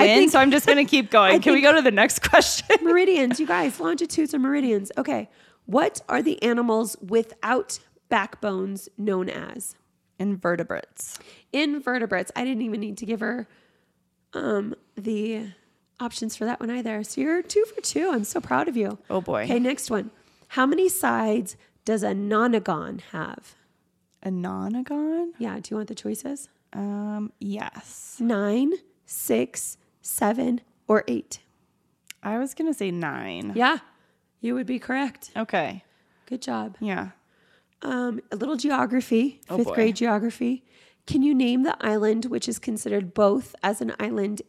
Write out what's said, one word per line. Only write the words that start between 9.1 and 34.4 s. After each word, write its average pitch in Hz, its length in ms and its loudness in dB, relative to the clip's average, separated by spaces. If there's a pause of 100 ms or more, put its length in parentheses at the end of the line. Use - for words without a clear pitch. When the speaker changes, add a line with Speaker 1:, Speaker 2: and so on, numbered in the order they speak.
Speaker 2:
as? - 460 -10 (460)
Speaker 1:
Invertebrates. 175 1000 -4 (340)
Speaker 2:
Invertebrates. 254 840 -2
I 247 80 -2
didn't 254 180 -2
even 208 180 -4
need 208 180 -8
to 208 80 -10
give 220 120 -4
her, 226 300 -6 (840)
um, 214 420 -4 (200)
the 214 540 -6 (500)
options 226 380 -8
for - 80 -6
that 240 160 -4
one 233 100 -6
either. 226 320 -4
So - 180 -8
you're 320 220 0
two 415 220 2 (100)
for 403 60 -8
two. 349 320 -2
I'm 226 120 0
so - 160 -6
proud - 280 0
of 254 80 -2
you. 208 200 -2 (140)
Speaker 1:
Oh, 190 100 0
boy. 185 220 -2
Speaker 2:
Okay, 240 160 0
next 254 320 -2
one. 220 220 -4 (360)
How 262 180 0
many 359 220 2
sides 226 680 -2 (280)
does 214 200 0
a 202 80 0
nonagon 208 880 0 (100)
have? - 460 -12 (680)
Speaker 1:
A 196 80 -6
nonagon? 254 1080 -4
Speaker 2:
Yeah. 214 200 -6
Do - 140 -12
you 220 60 -4
want 208 100 -8
the - 80 -10
choices? 262 520 -8 (240)
Speaker 1:
Um, 208 680 -6
yes. - 800 -12
Speaker 2:
Nine, 233 540 0 (300)
six, - 720 -4 (220)
seven, 240 600 0 (260)
or 214 220 4
eight? - 320 -6 (840)
Speaker 1:
I 214 160 -4
was 262 160 -6
gonna 320 200 -2
say 196 180 -4
nine. 131 640 -6
Speaker 2:
Yeah. 254 220 2 (600)